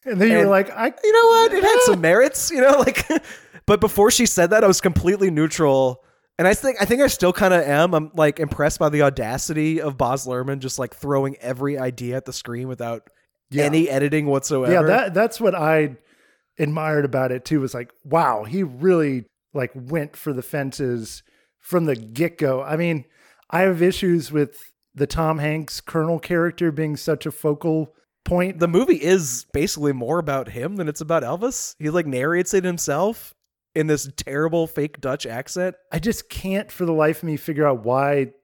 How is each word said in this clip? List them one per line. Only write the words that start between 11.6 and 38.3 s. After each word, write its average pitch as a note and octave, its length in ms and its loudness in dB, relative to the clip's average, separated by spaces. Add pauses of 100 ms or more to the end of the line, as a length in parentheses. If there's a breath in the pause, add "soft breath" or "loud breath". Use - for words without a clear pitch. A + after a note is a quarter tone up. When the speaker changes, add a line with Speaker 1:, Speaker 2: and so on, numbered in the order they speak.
Speaker 2:
idea B2 380 -6
at C3+ 80 -8
the B2+ 80 -14
screen B2 360 -10
without A#2 400 -10 (420)
Speaker 1:
Yeah. C#3+ 140 0
Speaker 2:
any D#3 240 2
editing C#3+ 380 0
whatsoever. C3+ 460 0
Speaker 1:
Yeah, F3 100 4
that, G3 320 2
that's A3+ 260 0
what G3 140 2
I D#3 420 0 (600)
admired D#3 460 -2
about C3 280 -2
it B2+ 120 -6
too, D#3 160 0
was C3 140 -6
like, A#2+ 180 -12 (120)
wow, C3 400 0
he D#3+ 200 -4
really, C#3+ 640 0 (260)
like, C3 240 -4
went D3 400 -8
for D3+ 160 -8
the B2+ 100 -6
fences B2+ 800 -6 (380)
from F3 240 -2
the D3 120 0
get-go. C3 680 -4
I D3 140 -4
mean, E3 280 -2 (460 soft breath)
I E3+ 120 0
have F#3 180 2
issues F3 520 0
with D3 400 -4 (220)
the C#3 120 -2
Tom D#3+ 320 -2
Hanks D3+ 420 -6
Colonel E3 380 -2
character E3+ 540 -2
being D3+ 240 -4
such D3+ 300 -4
a D3+ 60 -6
focal D#3 600 -2 (300)
point. F3+ 340 -2
Speaker 2:
The E3+ 100 2
movie A#3+ 340 4
is E3+ 500 0
basically D3 400 -2
more C3 260 -2
about C#3 300 -4
him C3 280 -8
than E3+ 120 -4
it's C#3+ 120 -8
about D#3+ 220 -2
Elvis. F3+ 560 -6
He, D3+ 120 -4
like, E3+ 160 0
narrates D#3 480 -2
it F#3 100 2
himself F3+ 720 -4 (400)
in D#3 140 0
this C#3 280 -2
terrible D#3+ 520 -2
fake D3 320 -8
Dutch C#3 260 -6
accent. F3+ 480 -6 (160)
Speaker 1:
I E3 80 -6
just G#3 320 -4
can't G3 400 -6
for F3+ 160 -4
the E3 60 0
life D#3 260 2
of - 60 -12
me D#3 120 -4
figure D3+ 300 -2
out B2 180 0
why C3+ 440 0 (140)